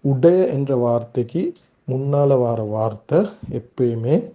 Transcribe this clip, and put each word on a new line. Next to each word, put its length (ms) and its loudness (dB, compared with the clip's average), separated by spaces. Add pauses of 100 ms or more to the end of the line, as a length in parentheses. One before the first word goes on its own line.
உடைய 460 4
என்ற 300 -2
வார்த்தைக்கு 760 -2 (380)
முன்னால 480 2
வார 240 0
வார்த்தை 680 -2 (220)
எப்பயுமே 840 -2